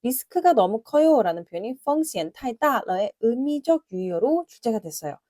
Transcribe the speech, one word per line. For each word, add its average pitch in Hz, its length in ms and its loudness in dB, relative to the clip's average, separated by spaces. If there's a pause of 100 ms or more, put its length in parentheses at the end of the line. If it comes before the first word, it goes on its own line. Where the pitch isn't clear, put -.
"리스크가 330 520 0
너무 208 280 2
커요"라는 240 600 2
표현이 208 300 -8 (100)
"风险太大了"의 233 1400 -2
의미적 277 720 0
유의어로 185 560 -2
출제가 226 300 -4
됐어요. 156 380 -10 (140)